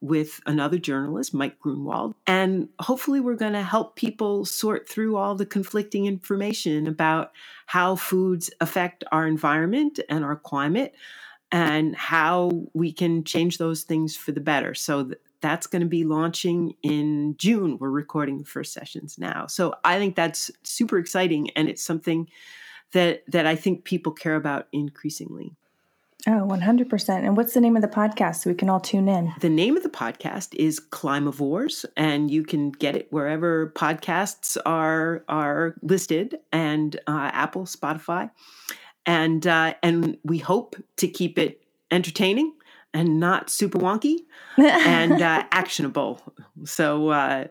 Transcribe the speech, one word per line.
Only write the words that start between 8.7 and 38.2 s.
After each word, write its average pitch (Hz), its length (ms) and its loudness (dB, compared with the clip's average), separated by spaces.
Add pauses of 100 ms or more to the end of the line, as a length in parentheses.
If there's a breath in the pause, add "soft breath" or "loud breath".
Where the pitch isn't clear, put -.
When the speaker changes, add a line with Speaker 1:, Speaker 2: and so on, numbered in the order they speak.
Speaker 1:
our 160 160 2
environment 165 800 2
and 151 160 0
our 143 100 -2
climate, 151 600 -2 (560 loud breath)
and 156 420 2
how 175 560 2 (220)
we 165 200 0
can 165 300 0
change 170 360 0
those 165 260 -4
things 156 320 -2
for - 160 -8
the 143 80 -6
better. 143 340 -2
So 143 300 -2
th-, 127 140 -10 (220)
that's 160 280 -4
gonna 175 180 0
be 165 160 0
launching 165 800 0
in 151 540 0
June. 180 420 0
We're 135 100 -6
recording 143 500 -4
the 143 60 -12
first - 280 -12
sessions - 440 -14
now. - 300 -8
So - 380 -4
I 175 140 4
think 196 180 0
that's 165 340 -2 (140)
super 226 340 0
exciting, 170 520 0
and 156 180 0
it's - 160 -6
something 165 420 -2 (680 loud breath)
that, 175 340 4
that 165 180 2
I 160 80 4
think 180 300 0
people 165 260 -2
care 156 240 -2
about 147 380 -2
increasingly. - 840 -8 (720)
Speaker 2:
Oh, 214 200 4
one 190 160 0
hundred 247 260 4
percent. 190 380 0
And 202 100 4
what's 226 160 2
the 254 80 4
name 233 160 6
of 220 60 4
the 208 60 2
podcast 208 480 0
so - 140 -2
we 175 60 0
can 190 140 2
all 190 100 4
tune 190 300 2
in? 170 300 0
Speaker 1:
The 170 100 4
name 185 260 4
of 370 60 0
the 311 80 -2
podcast - 640 -8
is 156 260 0
Climavores, 143 1040 -2 (140)
and 151 320 2
you 156 140 2
can 147 260 -2
get 143 260 -2
it - 160 -6
wherever 160 640 -2
podcasts 170 880 -2
are, 160 640 0
are 151 540 -2
listed, 180 560 0 (120)
and, 151 460 0 (100)
uh, 151 260 -2
Apple, 156 320 -2
Spotify. 170 640 -6 (760 loud breath)